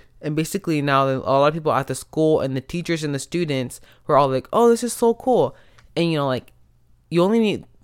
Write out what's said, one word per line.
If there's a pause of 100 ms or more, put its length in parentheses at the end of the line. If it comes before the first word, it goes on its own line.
(220)
And
basically
now
the,
a
lot
of
people
at
the
school
and
the
teachers
and
the
students (280)
were
all
like,
"Oh,
this
is
so
cool." (400)
And,
you
know,
like, (580)
you
only
need, (180)